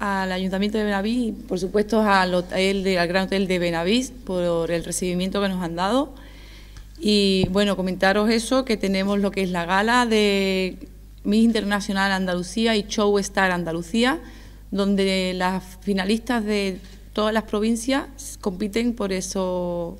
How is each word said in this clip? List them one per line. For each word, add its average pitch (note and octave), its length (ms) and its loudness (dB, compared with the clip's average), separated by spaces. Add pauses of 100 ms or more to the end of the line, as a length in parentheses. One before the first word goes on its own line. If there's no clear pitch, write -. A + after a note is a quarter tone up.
al F#3+ 320 -2
Ayuntamiento F#3+ 440 0
de A3 60 0
Benavís G#3+ 460 0
y, G#3 40 -4
por - 280 -6
supuesto, G#3 420 2
al F#3+ 320 4
hotel F#3 480 0
de, F#3 160 2
al E3+ 80 4
Gran F#3 200 0
Hotel G3 200 0
de F3+ 140 2
Benavís F3 500 0
por E3+ 640 -2
el E3+ 100 0
recibimiento F3+ 580 -2
que G3+ 80 0
nos F#3 140 -2
han E3 140 -4
dado. G#3+ 360 0 (840)
Y, G3 540 4
bueno, G3+ 240 2
comentaros F#3+ 520 2
eso, A#3 360 2
que A#3+ 120 0
tenemos G3 440 0
lo G3 100 0
que F#3+ 140 -2
es F3+ 60 -2
la F3 160 -2
gala A3 380 2
de G3 720 2 (460)
Miss G#3+ 220 4
Internacional G3+ 640 2
Andalucía F#3 640 0
y G#3 140 2
Show G#3 320 2
Star G3 320 0
Andalucía, F3 680 0 (540)
donde F#3+ 640 2
las F#3 260 0 (180)
finalistas G#3+ 640 0
de G3+ 360 -2 (320)
todas G#3+ 200 0
las A3 120 0
provincias A3+ 960 -2
compiten G#3+ 540 -2
por G3+ 180 -4
eso, F3+ 880 -4